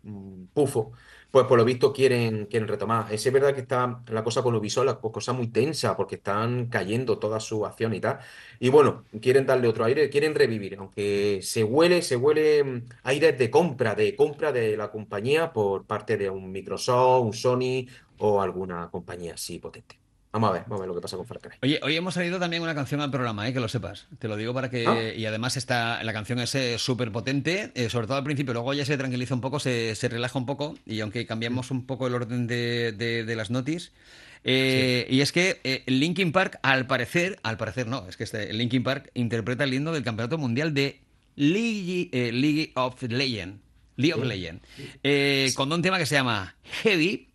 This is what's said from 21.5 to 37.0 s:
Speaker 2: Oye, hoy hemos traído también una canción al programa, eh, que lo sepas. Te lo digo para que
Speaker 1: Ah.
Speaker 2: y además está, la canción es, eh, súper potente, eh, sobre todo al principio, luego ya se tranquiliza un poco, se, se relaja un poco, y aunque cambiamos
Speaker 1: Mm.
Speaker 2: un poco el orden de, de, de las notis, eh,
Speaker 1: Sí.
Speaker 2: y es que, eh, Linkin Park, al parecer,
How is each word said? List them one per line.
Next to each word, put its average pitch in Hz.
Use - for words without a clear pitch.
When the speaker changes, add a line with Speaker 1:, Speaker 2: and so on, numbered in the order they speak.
Speaker 2:
Oye, 135
hoy 151
hemos 175
traído 180
también 170
una 165
canción 147
al 143
programa, 117
eh, 131
que 127
lo 113
sepas. 95
Te 113
lo 107
digo 117
para 127
que 120
Speaker 1:
Ah. 113
Speaker 2:
y 110
además 110
está, 117
la 107
canción 110
es, 120
eh, 123
súper 117
potente, 139
eh, 117
sobre 117
todo 131
al 135
principio, 135
luego 120
ya 143
se 147
tranquiliza 127
un 123
poco, 135
se, 117
se 120
relaja 120
un 120
poco, 143
y 107
aunque 107
cambiamos 117
Speaker 1:
Mm. 135
Speaker 2:
un 127
poco 131
el 123
orden 123
de, 120
de, 117
de 113
las 110
notis, 131
eh, 131
Speaker 1:
Sí. 131
Speaker 2:
y 135
es 139
que, 180
eh, 131
Linkin 156
Park, 190
al 131
parecer, 135